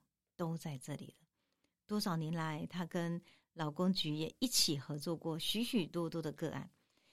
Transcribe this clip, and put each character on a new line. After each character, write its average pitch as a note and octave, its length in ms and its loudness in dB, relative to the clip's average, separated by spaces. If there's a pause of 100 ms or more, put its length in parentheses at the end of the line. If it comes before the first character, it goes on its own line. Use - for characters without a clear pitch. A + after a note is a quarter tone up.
(360)
都 E3 200 0
在 D3+ 220 -4
这 D3 160 -8
里 - 260 -10
了。 - 60 -20 (600)
多 G#3 140 0
少 F#3 160 2
年 D#3+ 160 0
来， D#3+ 380 -2
他 F3 160 -2
跟 E3+ 340 0 (320)
劳 D#3 180 -2
工 F3+ 220 4
局 D#3 220 2
也 D#3 240 -2
一 - 100 2
起 - 300 4
合 C#3+ 180 -6
作 E3 180 -2
过 D#3+ 240 -2
许 - 240 0
许 A3+ 240 2
多 E3+ 220 -2
多 E3 140 -2
的 D3+ 100 -2
个 - 220 -2
案， - 160 -6 (420)